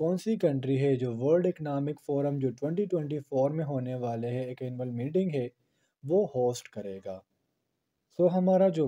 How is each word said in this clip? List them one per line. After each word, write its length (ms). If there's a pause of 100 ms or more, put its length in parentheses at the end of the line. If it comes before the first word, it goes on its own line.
कौन 160
सी 200
country 400
है 260
जो 100 (120)
World 220
Economic 600
Forum 320
जो 100 (120)
ट्वेंटी 240
ट्वेंटी 340
फ़ोर 320
में 140
होने 300 (120)
वाले 200
हैं, 200
एक 140
annual 300 (120)
meeting 320
है, 140 (540)
वो 220 (100)
host 380
करेगा। 480 (1000)
So 120
हमारा 380
जो 180